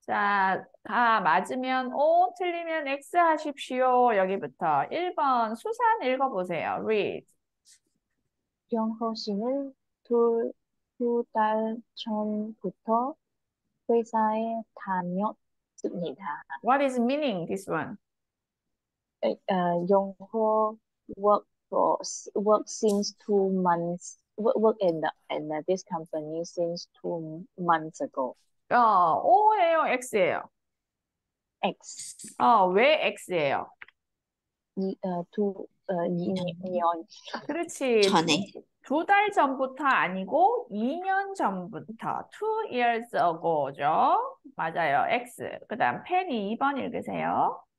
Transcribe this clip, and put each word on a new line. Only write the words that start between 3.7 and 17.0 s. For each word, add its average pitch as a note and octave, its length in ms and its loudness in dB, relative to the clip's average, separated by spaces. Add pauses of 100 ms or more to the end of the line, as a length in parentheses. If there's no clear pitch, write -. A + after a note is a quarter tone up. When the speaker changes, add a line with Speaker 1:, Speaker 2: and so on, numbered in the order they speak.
Speaker 1:
여기부터 F#3 760 0
일 F4+ 240 -2
번 B3 400 0
수산 A4+ 480 0
읽어보세요. F#3+ 720 0 (100)
Read. F#3+ 420 0 (1500)
Speaker 2:
영호 A3 440 -2
씨는 B3 580 -4 (300)
두, A#3 480 2 (460)
두 A#3+ 260 0 (100)
달 A3 440 0 (180)
전부터 G#3+ 1200 -2 (760)
회사에 A3+ 720 0 (140)
다녔습니다. F3+ 1700 -6 (220)
Speaker 1:
What C4+ 180 4
is B3+ 160 0
meaning, A#3+ 480 0